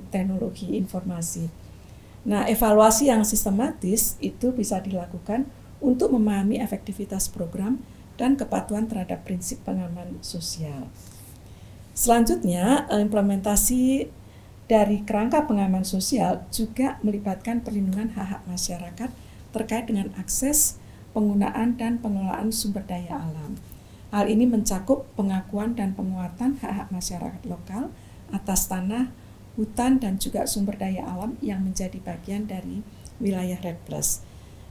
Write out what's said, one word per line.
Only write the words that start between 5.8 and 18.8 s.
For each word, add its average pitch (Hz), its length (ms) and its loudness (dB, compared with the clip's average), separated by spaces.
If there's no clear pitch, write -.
untuk 269 320 4
memahami 208 480 4
efektivitas 196 720 -4
program 190 480 -2
dan 262 160 4
kepatuhan 214 540 0
terhadap 180 340 -4
prinsip - 400 -6
pengaman 180 560 -4
sosial. 151 720 -8
Selanjutnya, 233 960 6
implementasi 208 1200 4
dari 208 400 4
kerangka 254 400 4
pengaman 190 400 2
sosial 185 640 2
juga 254 500 0
melibatkan 202 600 0
perlindungan 208 500 0
hak-hak 190 380 -6
masyarakat 180 600 -6